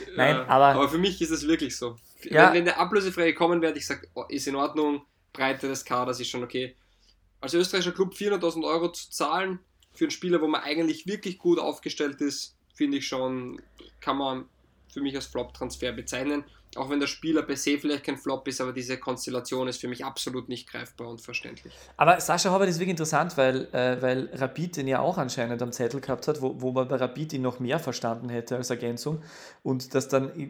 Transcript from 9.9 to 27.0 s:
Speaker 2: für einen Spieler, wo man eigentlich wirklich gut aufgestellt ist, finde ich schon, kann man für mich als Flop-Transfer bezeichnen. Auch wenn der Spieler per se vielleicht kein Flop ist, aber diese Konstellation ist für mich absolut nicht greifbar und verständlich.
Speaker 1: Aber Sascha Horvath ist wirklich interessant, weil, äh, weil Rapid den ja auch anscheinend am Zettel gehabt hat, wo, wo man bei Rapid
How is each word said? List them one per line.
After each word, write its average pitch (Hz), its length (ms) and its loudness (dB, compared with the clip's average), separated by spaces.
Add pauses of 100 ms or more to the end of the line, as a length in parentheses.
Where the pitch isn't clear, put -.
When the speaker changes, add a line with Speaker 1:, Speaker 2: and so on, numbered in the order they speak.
Speaker 2:
für - 120 0
einen 147 60 2
Spieler, 175 300 2
wo 156 60 2
man 151 140 0
eigentlich 156 440 -2
wirklich 190 320 -6
gut 170 220 4
aufgestellt 147 640 -4
ist, - 340 -4 (180)
finde 139 260 0
ich 135 80 -6
schon, 127 540 -4 (380)
kann 135 180 -2
man 131 280 -4 (460)
für 139 100 -8
mich 139 140 -2
als 135 100 -8
Flop-Transfer 123 640 -6
bezeichnen. 135 540 -4 (300)
Auch 131 140 -6
wenn 143 100 0
der 143 60 0
Spieler 156 380 0
per 143 120 -4
se 143 220 0
vielleicht 143 260 -2
kein 135 140 -4
Flop 135 300 -4
ist, 131 120 -4
aber 127 140 -4
diese 127 240 -6
Konstellation 127 680 -4
ist 123 120 -6
für 127 80 -8
mich 123 160 -8
absolut 127 460 -8
nicht 123 180 -10
greifbar - 400 -12
und 117 140 -12
verständlich. - 500 -12 (260)
Speaker 1:
Aber 170 220 8
Sascha 170 300 2
Horvath 190 180 4
ist 170 120 0
wirklich 180 100 0
interessant, 160 480 0
weil, 131 360 4
äh, 127 280 2
weil 131 320 2
Rapid 151 440 -4
den 135 100 -2
ja 131 120 2
auch 180 200 0
anscheinend 120 420 -2
am 120 100 -4
Zettel 127 300 -2
gehabt 127 260 -4
hat, 147 140 0
wo, 131 200 -2
wo 127 100 -2
man 127 160 2
bei 139 80 -2
Rapid 127 380 -2